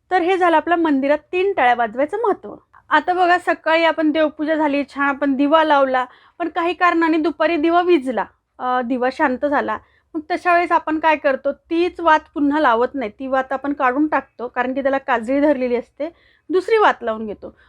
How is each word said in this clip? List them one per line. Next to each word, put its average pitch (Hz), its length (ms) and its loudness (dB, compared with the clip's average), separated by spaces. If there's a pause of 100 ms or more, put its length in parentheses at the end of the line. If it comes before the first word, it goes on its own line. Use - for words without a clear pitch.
(120)
तर 370 100 2
हे 359 160 2
झालं 339 200 4
आपलं 320 180 0
मंदिरात 294 420 2
तीन 370 360 -2
टाळ्या 247 220 2
वाजवायचं 240 420 -2
महत्त्व. 403 380 -2 (340)
आता 302 240 2
बघा, 359 240 2
सकाळी 330 460 0
आपण 311 280 2
देवपूजा 311 440 0
झाली, 285 280 0 (100)
छान 277 140 -2
आपण 277 280 0
दिवा 294 280 4
लावला, 269 420 2 (340)
पण 339 100 -4
काही 349 240 -2
कारणाने 339 440 2
दुपारी 320 380 0
दिवा 339 260 2
विझला, 262 440 0 (340)
अ, 254 220 -2
दिवा 247 300 -2
शांत 262 340 -2
झाला. 226 320 -2 (360)
मग 320 80 -8 (100)
तशा 349 220 0
वेळेस 349 180 2
आपण 320 280 0
काय 311 160 2
करतो, 277 360 -2
तीच 339 480 -4
वात 311 200 4 (140)
पुन्हा 294 260 0
लावत 247 340 2
नाही, 226 260 -6
ती 269 80 -10
वात 262 240 -2
आपण 277 220 -6
काढून 277 340 0
टाकतो, 277 400 -6
कारण 247 260 -4
की 269 80 -6
त्याला 269 160 0
काजळी 262 420 -2
धरलेली 262 360 0
असते. 277 340 -8 (400)
दुसरी 370 280 0
वात 403 240 4
लावून 226 240 -6
घेतो. - 320 -14 (120)